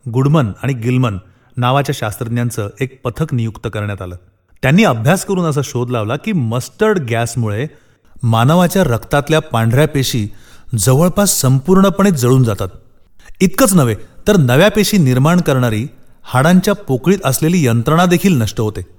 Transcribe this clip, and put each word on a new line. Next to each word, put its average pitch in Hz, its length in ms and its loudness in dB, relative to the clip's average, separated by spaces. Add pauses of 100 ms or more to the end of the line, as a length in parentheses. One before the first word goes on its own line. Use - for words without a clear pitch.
गुडमन 131 440 2 (100)
आणि 127 100 -2
गिलमन 123 460 -2 (380)
नावाच्या 131 420 0
शास्त्रज्ञांचं 117 680 -4 (120)
एक 131 240 -8
पथक 147 300 -6
नियुक्त 113 400 -6
करण्यात 104 280 -6
आलं. 90 140 -12 (460)
त्यांनी 165 220 4
अभ्यास 143 400 0
करून 185 200 -2
असा 147 200 -2
शोध 123 260 -6
लावला 117 260 -4
की 220 160 -6
मस्टर्ड 160 680 -2
गॅसमुळे 117 680 -4 (560)
मानवाच्या 160 600 2
रक्तातल्या 143 560 0
पांढऱ्या 120 480 0
पेशी 127 400 -4 (500)
जवळपास 170 640 2
संपूर्णपणे 190 680 2
जळून 131 340 2
जातात. 101 240 -2 (720)
इतकंच 196 340 2
नव्हे 123 200 4 (340)
तर 208 80 4
नव्या 147 340 4
पेशी 208 260 0
निर्माण 147 440 2
करणारी 123 460 0 (360)
हाडांच्या 180 520 2
पोकळीत 180 500 -2
असलेली 156 420 0
यंत्रणा 147 400 2
देखील 175 320 2
नष्ट 110 220 -4
होते. 104 260 -6 (120)